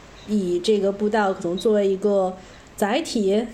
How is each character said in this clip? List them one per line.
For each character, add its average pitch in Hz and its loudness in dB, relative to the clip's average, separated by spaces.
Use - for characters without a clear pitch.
以 185 0
这 208 2
个 196 2
步 202 -2
道 202 2
可 190 -10
能 175 -2
作 214 2
为 208 2
一 196 0
个 190 0
载 214 0
体， 214 0